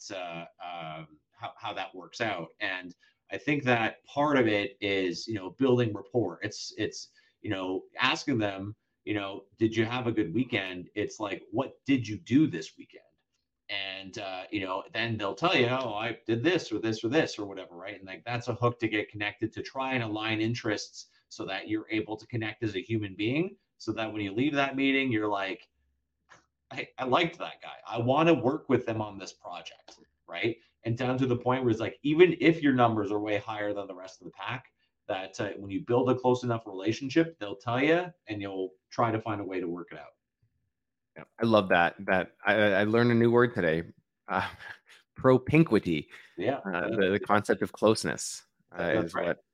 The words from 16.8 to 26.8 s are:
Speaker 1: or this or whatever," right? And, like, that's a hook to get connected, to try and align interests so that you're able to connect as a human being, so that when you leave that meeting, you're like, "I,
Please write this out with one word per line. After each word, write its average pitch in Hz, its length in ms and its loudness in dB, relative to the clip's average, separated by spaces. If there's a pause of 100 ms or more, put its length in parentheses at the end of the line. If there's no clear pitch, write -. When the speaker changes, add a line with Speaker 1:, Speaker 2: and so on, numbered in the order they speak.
Speaker 1:
or 110 40 0
this 135 300 0
or 104 80 -6
whatever," 90 280 -12
right? 95 240 -12
And, 95 80 -18
like, 92 180 -14
that's 120 240 -6
a 117 60 -2
hook 120 260 0
to 110 80 0
get 107 200 0
connected, 104 460 -4
to 98 80 -8
try 131 320 -4
and 123 100 0
align 110 360 -2
interests 110 680 -4 (220)
so 104 180 -10
that 95 220 -8
you're 107 220 -4
able 107 280 -4
to - 80 -18
connect 113 360 -6
as 101 140 -4
a 90 60 -4
human 104 320 -4
being, 135 420 -2 (220)
so 113 140 -6
that 110 200 -4
when 107 80 -6
you 101 120 -4
leave 139 220 0
that 139 220 0
meeting, 135 340 2
you're 107 320 0
like, 95 260 -8 (1040)
"I, - 180 -10 (100)